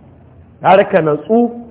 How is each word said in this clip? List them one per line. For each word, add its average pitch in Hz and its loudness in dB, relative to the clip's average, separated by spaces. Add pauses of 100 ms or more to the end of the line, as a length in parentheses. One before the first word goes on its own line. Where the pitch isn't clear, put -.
(600)
Har 190 4
ka 185 0
natsu, 220 -2 (200)